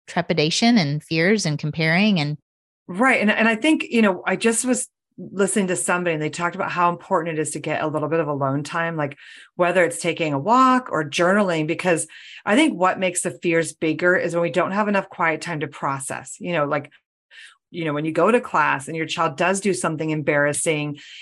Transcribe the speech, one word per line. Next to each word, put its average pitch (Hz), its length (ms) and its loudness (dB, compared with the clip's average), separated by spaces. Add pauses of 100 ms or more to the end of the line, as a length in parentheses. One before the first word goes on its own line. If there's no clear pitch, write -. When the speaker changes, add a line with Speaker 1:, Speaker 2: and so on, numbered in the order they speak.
Speaker 1:
trepidation 175 680 2
and 151 260 2
fears 180 440 2
and 151 120 0
comparing 160 600 2
and 147 160 -2 (540)
Speaker 2:
Right. 220 300 2
And, 208 100 2
and 220 160 2
I 226 80 2
think, 311 360 2
you 233 100 2
know, 196 260 2
I 190 80 0
just 226 300 0
was 247 240 -2 (300)
listening 190 480 -2
to 180 100 -2
somebody 175 380 0
and 151 80 -4
they 151 80 -4
talked 175 240 -4
about 185 160 -4
how 175 180 2
important 170 500 -2
it 156 40 0
is 147 80 -6
to - 100 -8
get 151 220 -2
a 156 40 -2
little 147 220 -2
bit 165 100 0
of 151 100 -2
alone 139 340 -2
time, 165 340 -4
like 143 220 -6 (380)
whether 175 280 4
it's 165 160 -2
taking 165 320 -2
a 139 60 0
walk 247 520 4
or 156 140 0
journaling, 175 600 2
because 165 400 0 (400)
I 208 100 2
think 277 220 2
what 185 200 2
makes 185 220 -2
the 185 100 -4
fears 165 440 0
bigger 175 420 0
is 165 180 -2
when 170 60 0
we 170 100 0
don't 175 220 0
have 202 160 0
enough 196 220 -2
quiet 160 320 -2
time 165 180 -6
to 147 80 -4
process, 139 720 -8
you 175 120 -6
know, 151 120 0
like, 143 260 -4 (800)
you 165 140 -6
know, 151 80 -2
when 147 140 -4
you 156 60 -4
go 170 180 4
to 240 100 4
class 147 480 0
and 160 80 -8
your 160 80 -4
child 165 320 -2
does 185 240 0
do 190 140 0
something 160 340 -2
embarrassing 147 880 0 (240)